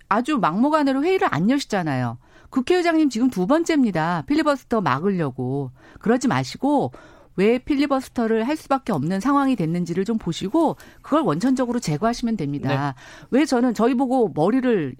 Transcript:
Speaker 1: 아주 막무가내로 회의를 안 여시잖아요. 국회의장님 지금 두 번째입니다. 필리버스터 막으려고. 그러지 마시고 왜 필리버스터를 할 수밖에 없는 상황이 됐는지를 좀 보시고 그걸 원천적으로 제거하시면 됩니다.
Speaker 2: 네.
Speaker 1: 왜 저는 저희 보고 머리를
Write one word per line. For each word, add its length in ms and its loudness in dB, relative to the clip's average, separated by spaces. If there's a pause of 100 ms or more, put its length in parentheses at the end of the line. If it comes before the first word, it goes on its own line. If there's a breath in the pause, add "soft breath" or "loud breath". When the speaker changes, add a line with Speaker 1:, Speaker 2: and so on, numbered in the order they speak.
Speaker 1:
아주 300 0
막무가내로 640 2
회의를 260 2
안 180 0
여시잖아요. 720 -2 (320 soft breath)
국회의장님 600 2
지금 200 0
두 160 -2
번째입니다. 800 2
필리버스터 540 0
막으려고. 920 -2 (300 loud breath)
그러지 280 0
마시고 640 0 (440 loud breath)
왜 220 2
필리버스터를 920 -2
할 80 -2
수밖에 360 -4
없는 280 -2
상황이 340 2
됐는지를 500 -2
좀 140 -2
보시고 580 -2 (260 loud breath)
그걸 200 0
원천적으로 560 0
제거하시면 580 -2
됩니다. 600 -4
Speaker 2:
네. 340 -20
Speaker 1:
왜 140 4
저는 300 0
저희 200 2
보고 400 0
머리를 640 0